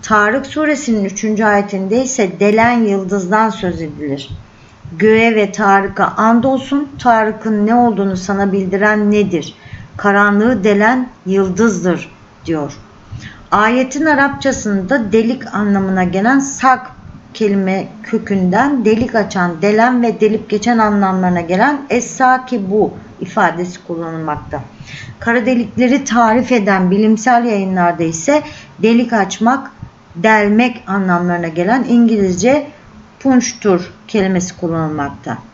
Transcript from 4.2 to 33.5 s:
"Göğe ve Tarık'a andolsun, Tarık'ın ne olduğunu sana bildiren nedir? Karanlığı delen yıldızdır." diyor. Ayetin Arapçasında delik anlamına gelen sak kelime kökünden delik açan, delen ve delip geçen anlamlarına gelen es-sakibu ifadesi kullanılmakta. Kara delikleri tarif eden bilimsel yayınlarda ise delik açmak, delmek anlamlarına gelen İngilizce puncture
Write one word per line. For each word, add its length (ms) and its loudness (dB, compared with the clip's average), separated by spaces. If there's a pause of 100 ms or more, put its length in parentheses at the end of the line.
"Göğe 360 4
ve 180 0
Tarık'a 540 2
andolsun, 840 0 (100)
Tarık'ın 680 0
ne 80 2
olduğunu 420 2
sana 360 -2
bildiren 580 0
nedir? 440 0 (420)
Karanlığı 680 2
delen 440 2 (180)
yıldızdır." 840 0 (340)
diyor. 280 -4 (760)
Ayetin 560 0
Arapçasında 1040 0
delik 420 0
anlamına 500 0
gelen 340 2
sak 520 0 (440)
kelime 540 0 (140)
kökünden 840 0
delik 300 0
açan, 480 -2
delen 400 2
ve 180 0
delip 300 0
geçen 280 0
anlamlarına 640 2
gelen 400 0 (100)
es-sakibu 1000 0 (300)
ifadesi 680 -2
kullanılmakta. 760 -8 (580)
Kara 280 0
delikleri 580 0
tarif 480 2
eden 380 2
bilimsel 540 2
yayınlarda 580 0
ise 400 0 (400)
delik 300 2
açmak, 580 0 (460)
delmek 680 2
anlamlarına 640 0
gelen 400 0
İngilizce 760 2 (540)
puncture 640 2 (260)